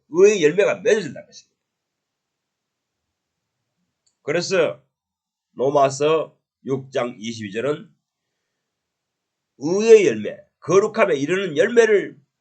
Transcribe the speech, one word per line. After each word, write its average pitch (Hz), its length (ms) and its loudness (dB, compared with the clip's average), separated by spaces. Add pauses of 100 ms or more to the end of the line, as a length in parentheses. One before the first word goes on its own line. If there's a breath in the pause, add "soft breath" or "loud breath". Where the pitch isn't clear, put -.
(100)
의의 190 320 4
열매가 151 380 2
맺어진다는 135 460 -2
것입니다. - 300 -20 (2750)
그래서 170 600 -2 (680)
로마서 143 880 0 (280)
육 135 240 -6
장 123 280 -4
이십이 107 340 -10
절은 135 420 -6 (1600)
의의 202 480 2
열매, 104 300 -6 (240)
거룩함에 202 560 -2
이르는 165 400 -6
열매를 214 640 0 (200)